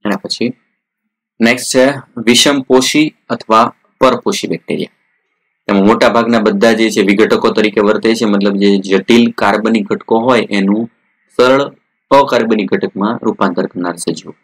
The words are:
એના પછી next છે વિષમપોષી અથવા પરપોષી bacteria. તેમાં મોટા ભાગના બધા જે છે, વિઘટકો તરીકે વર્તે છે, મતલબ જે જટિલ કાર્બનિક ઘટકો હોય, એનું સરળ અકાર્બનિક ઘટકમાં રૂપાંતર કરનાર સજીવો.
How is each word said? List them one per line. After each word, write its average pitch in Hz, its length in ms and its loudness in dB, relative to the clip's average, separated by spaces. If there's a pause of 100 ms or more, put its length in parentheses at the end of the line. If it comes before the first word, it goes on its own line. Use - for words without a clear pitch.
એના 98 120 -4
પછી 117 360 -6 (880)
next 120 360 -2
છે 131 160 4 (240)
વિષમપોષી 131 960 0 (140)
અથવા 113 460 0 (260)
પરપોષી 120 480 0
bacteria. 82 400 -6 (800)
તેમાં 98 200 2
મોટા 113 220 4
ભાગના 117 320 0
બધા 104 320 2
જે 110 180 0
છે, 104 120 -2
વિઘટકો 104 480 2
તરીકે 107 300 0
વર્તે 104 340 0
છે, 113 100 -4
મતલબ 101 320 0
જે 98 220 2
જટિલ 98 520 2
કાર્બનિક 107 560 -2
ઘટકો 110 340 -2
હોય, 117 300 0
એનું 101 400 -2 (460)
સરળ 131 260 2 (480)
અકાર્બનિક 117 640 0
ઘટકમાં 98 480 -4
રૂપાંતર 95 440 -4
કરનાર 87 300 -8
સજીવો. 82 480 -10